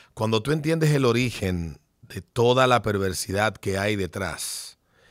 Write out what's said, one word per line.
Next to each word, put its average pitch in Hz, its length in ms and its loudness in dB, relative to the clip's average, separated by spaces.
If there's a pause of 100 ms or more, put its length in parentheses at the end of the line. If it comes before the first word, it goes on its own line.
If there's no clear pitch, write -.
(140)
Cuando 113 280 0
tú 143 120 -2
entiendes 156 380 2
el 139 120 2
origen 98 760 0 (220)
de - 200 -14
toda 127 460 4
la 120 140 4
perversidad 98 720 -2
que 95 240 -4
hay 104 200 0
detrás 90 800 -8 (340)